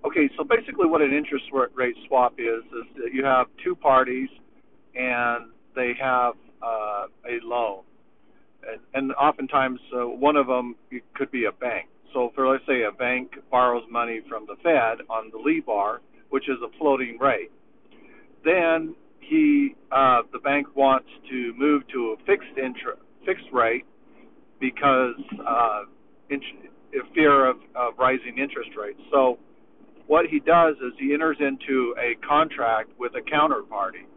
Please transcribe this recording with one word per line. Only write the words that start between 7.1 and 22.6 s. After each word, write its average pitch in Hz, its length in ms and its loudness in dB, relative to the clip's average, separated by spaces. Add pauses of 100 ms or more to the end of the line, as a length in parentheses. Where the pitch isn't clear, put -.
a 120 160 -8
loan. 113 400 -4 (840)
And, 110 140 -12 (120)
and 135 200 -4
oftentimes, 135 680 0 (140)
uh, 123 140 -4
one 131 280 2
of 139 120 4
them, 123 280 -2 (140)
it 123 140 -14 (120)
could - 160 -6
be 120 140 -2
a 101 60 0
bank. 113 360 -6 (260)
So 123 200 -2
for, 131 140 0
let's 135 180 0
say, 127 180 0
a 104 80 -2
bank 127 400 -4 (200)
borrows 123 400 2
money 117 380 -4
from 110 180 -12
the 101 160 -14
Fed 117 460 2
on 110 220 -8
the 110 60 -16
lebar, 117 600 -2 (320)
which 135 200 -4
is 127 140 -4
a 110 160 -14
floating 131 400 0
rate. 117 320 -2 (920)
Then 165 520 0 (320)
he, 143 480 4 (160)
uh, 131 300 6 (100)
the 123 80 -10
bank 143 360 -2
wants 135 340 4 (200)
to 123 280 -6
move 143 260 2 (100)
to 113 220 -4
a - 100 -20
fixed - 320 -2
inter-, 127 400 -8 (280)